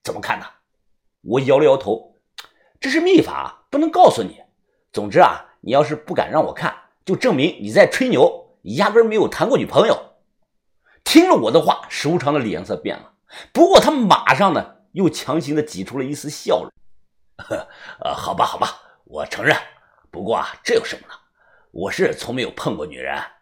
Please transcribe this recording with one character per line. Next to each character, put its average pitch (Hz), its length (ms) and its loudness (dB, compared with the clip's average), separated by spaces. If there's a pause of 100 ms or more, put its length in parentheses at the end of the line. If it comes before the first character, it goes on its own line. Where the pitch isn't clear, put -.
怎 - 100 -12
么 110 80 -10
看 107 200 -6
呢？” - 60 -18 (760)
我 123 180 -2
摇 135 180 2
了 156 60 2
摇 135 120 4
头。 - 440 -8 (600)
“这 262 100 -6
是 311 100 0
秘 359 200 4
法， - 500 -8
不 277 80 -2
能 320 120 0
告 349 200 6
诉 - 120 -4
你。 92 200 -10 (500)
总 104 180 -6
之 135 100 4
啊， 127 240 4 (160)
你 98 120 -6
要 139 100 4
是 151 140 -2
不 175 180 -12
敢 - 160 -2
让 147 140 0
我 135 100 -8
看， 156 200 -6 (300)
就 190 120 -2
证 240 180 0
明 151 260 0
你 104 100 -10
在 165 160 6
吹 - 220 -2
牛， - 540 0
你 98 140 -10
压 202 140 0
根 226 120 4
儿 226 40 4
没 214 80 -2
有 180 120 2
谈 - 220 -4
过 233 100 0
女 104 80 -2
朋 196 220 2
友。” - 300 -4 (840)
听 339 260 6
了 349 60 6
我 117 160 0
的 151 100 4
话， - 280 -2
石 - 200 -6
无 170 80 0
常 143 160 0
的 151 60 0
脸 95 260 -4
色 98 120 -6
变 - 200 -8
了， - 180 -20 (380)
不 330 160 6
过 349 120 8
他 262 100 2
马 196 440 2
上 170 200 2
呢， 101 220 -4 (160)
又 175 180 2
强 151 300 -6
行 143 160 -6
的 151 60 -2
挤 95 200 -8
出 113 160 -10
了 131 60 -4
一 143 100 -8
丝 139 160 -12
笑 151 320 -4
容。 - 80 -16 (680)
<laughs> - 280 -10 (340)
“呃， - 140 -6
好 - 180 -8
吧， 110 140 -2
好 - 100 -8
吧， - 240 -6 (240)
我 - 220 -12
承 - 180 -12
认。 143 120 2 (540)
不 90 120 -12
过 110 140 -2
啊， 78 100 -4 (160)
这 240 120 -2
有 226 100 0
什 - 120 -12
么 - 120 -20
呢？ - 60 -20 (580)
我 95 180 -8
是 - 240 -2
从 - 200 -12
没 127 80 -4
有 - 100 -6
碰 117 240 -6
过 76 100 -10
女 65 100 -16
人， 67 240 -8 (220)